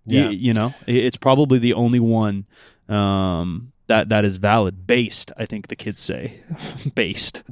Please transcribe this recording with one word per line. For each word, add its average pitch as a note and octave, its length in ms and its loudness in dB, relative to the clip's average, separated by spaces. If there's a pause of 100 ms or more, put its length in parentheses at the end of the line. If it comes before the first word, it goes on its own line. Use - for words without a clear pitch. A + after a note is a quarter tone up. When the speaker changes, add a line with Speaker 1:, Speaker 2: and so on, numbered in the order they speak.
Speaker 1:
Y-, A#2 120 0
Speaker 2:
Yeah. A#2+ 120 4
Speaker 1:
you A2+ 240 0
know, A2+ 200 0 (140)
i-, B2 40 0
it's A#2+ 260 2
probably C3+ 420 4
the A#2+ 140 2
only A#2+ 260 2
one, G#2+ 460 2 (420)
um, F#2+ 880 -2 (140)
that, A2 220 2
that G#2+ 140 2
is F#2+ 140 0
valid. G2 480 0
Based, A#2+ 500 0
I A2+ 100 -8
think G#2 220 -10
the - 80 -12
kids - 240 -10
say. - 420 -8 (240)
<laughs> - 300 -10
Based. - 560 -4